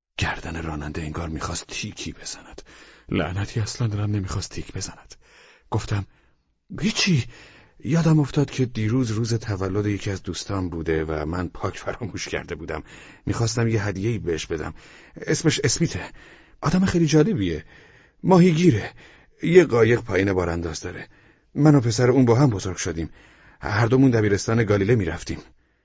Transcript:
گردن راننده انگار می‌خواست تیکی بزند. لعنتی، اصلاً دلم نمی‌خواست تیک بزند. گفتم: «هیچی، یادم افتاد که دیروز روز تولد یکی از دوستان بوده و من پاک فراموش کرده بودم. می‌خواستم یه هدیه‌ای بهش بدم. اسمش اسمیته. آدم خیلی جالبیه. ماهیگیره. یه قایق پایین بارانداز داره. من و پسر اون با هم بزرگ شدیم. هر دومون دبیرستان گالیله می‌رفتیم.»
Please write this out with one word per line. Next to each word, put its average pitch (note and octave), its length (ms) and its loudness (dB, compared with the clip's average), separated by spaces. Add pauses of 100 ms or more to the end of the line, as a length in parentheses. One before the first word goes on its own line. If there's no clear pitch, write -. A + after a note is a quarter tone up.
(180)
گردن - 460 -6
راننده D2+ 380 -6
انگار D#2+ 280 -8
می‌خواست D#2+ 380 -6
تیکی - 440 -10
بزند. - 500 -16 (480)
لعنتی، F#2+ 500 -2
اصلاً A2+ 280 -4
دلم G#2 240 -4
نمی‌خواست G2 400 -6
تیک - 220 -10
بزند. - 420 -14 (540)
گفتم: G#2 360 -4 (760)
«هیچی، F#3 460 0 (520)
یادم D#3 400 2
افتاد C#3 320 0
که C3 140 0
دیروز A2+ 460 -2
روز A2+ 220 -2
تولد G2 520 -2
یکی G2+ 260 -4
از F#2 120 -8
دوستان F#2 460 -6
بوده D#2+ 360 -2
و D#2 200 -4
من F2 220 -4
پاک - 300 -8
فراموش - 500 -8
کرده C#2+ 280 -8
بودم. D#2+ 280 -10 (420)
می‌خواستم A2+ 420 -2
یه A2 160 0
هدیه‌ای G#2 340 -4
بهش E2 280 -4
بدم. D#2+ 280 -6 (420)
اسمش - 480 -2
اسمیته. - 460 -2 (520)
آدم F#3 240 2
خیلی E3+ 200 2
جالبیه. D3 600 2 (580)
ماهیگیره. E3+ 720 6 (500)
یه E3+ 220 8
قایق A2+ 360 4
پایین G2 320 0
بارانداز E2+ 480 -2
داره. - 280 -12 (460)
من D3 200 6
و C#3 60 6
پسر A#2+ 280 2
اون B2+ 160 6
با A2+ 100 6
هم C#3 140 6
بزرگ F#2 280 -4
شدیم. E2 320 -6 (520)
هر G#2 240 0
دومون C3 260 6
دبیرستان A2 520 2
گالیله G2+ 320 2
می‌رفتیم.» E2+ 440 -4 (460)